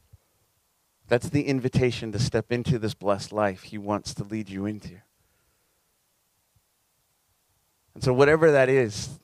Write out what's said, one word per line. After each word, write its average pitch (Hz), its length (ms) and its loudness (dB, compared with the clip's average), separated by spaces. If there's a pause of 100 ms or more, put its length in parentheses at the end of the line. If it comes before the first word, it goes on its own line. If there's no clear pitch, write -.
(1080)
That's 120 220 0
the 147 140 0
invitation 127 720 0
to 101 60 -6
step 117 320 -2
into 120 280 0
this 107 160 -4
blessed 101 360 -4
life 104 340 -2
he 107 120 -16
wants 101 380 -6
to 104 100 -10
lead 104 240 -8
you 95 160 -8
into. 104 380 -10 (3000)
And 113 100 -14
so 127 120 2
whatever 151 380 6
that 131 180 4
is 120 540 -2